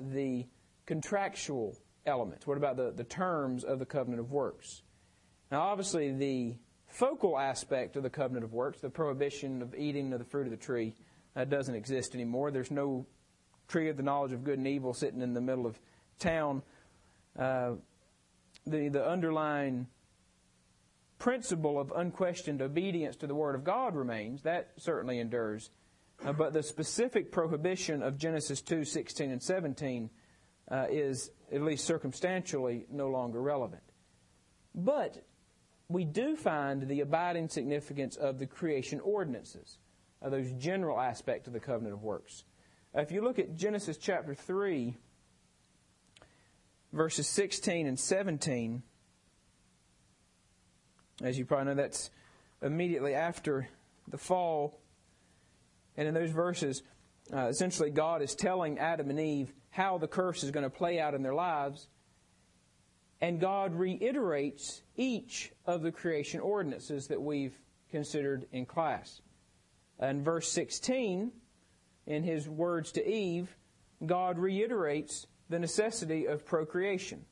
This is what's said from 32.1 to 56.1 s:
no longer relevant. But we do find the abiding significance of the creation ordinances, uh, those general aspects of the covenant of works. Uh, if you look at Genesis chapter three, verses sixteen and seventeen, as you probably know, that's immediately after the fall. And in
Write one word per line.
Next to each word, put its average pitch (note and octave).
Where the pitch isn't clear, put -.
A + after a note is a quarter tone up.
no C#3
longer B2
relevant. C3
But G#3+
we F3+
do A#3+
find C#3
the C#3
abiding E3
significance C#3+
of C3+
the C3+
creation D3
ordinances, F#3
uh, -
those C3+
general E3
aspects B2
of B2
the A2
covenant A2+
of G#2
works. -
Uh, C#3
if D3
you G3+
look B3
at D#3+
Genesis G3
chapter D#3
three, F3
verses D3+
sixteen F3+
and C3
seventeen, C#3
as B2+
you B2+
probably C#3
know, C#3
that's -
immediately D3
after D3
the C#3
fall. E3
And D3+
in D3+